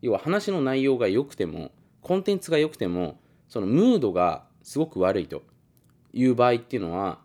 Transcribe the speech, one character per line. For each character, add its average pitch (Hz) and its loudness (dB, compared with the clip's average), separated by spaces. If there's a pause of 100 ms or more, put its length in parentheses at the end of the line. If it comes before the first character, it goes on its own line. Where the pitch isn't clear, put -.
要 123 0
は 95 0
話 196 -2
の 180 0
内 131 0
容 131 2
が 117 2
良 113 0
く 147 -20
て 92 -4
も、 80 -10 (300)
コ 180 -2
ン 190 -2
テ 202 0
ン 185 -4
ツ - -8
が 156 2
良 151 2
く 156 -16
て 104 -4
も、 87 -4 (280)
そ - -8
の 98 -4
ム 190 4
ー 196 2
ド 107 0
が 87 0 (160)
す - -10
ご 156 0
く 131 -10
悪 92 2
い 80 -8
と - -12 (720)
い 123 0
う 127 4
場 120 4
合 120 4
っ - -2
て 120 -8
い - -2
う 98 -6
の 85 -6
は 92 -4